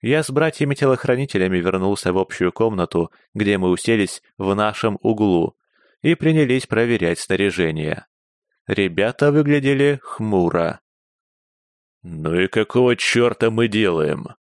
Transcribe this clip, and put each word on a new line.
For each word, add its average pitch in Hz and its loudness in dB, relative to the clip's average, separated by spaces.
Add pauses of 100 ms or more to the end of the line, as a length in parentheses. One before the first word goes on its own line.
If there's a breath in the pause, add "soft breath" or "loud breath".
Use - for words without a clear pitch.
Я 143 0
с - -6
братьями-телохранителями 135 0
вернулся 92 -2
в 92 0
общую 90 0
комнату, 90 0 (240 soft breath)
где 101 0
мы 92 2
уселись 101 0 (160)
в 98 0
нашем 107 -2
углу, 104 0 (460)
и 160 0
принялись 151 0
проверять 110 0
снаряжение. 85 -2 (640)
Ребята 101 0
выглядели 143 2
хмуро. 87 -2 (1200)
"Ну 80 -4
и 92 2
какого 123 2
черта 117 2
мы 113 2
делаем?" 85 0 (180)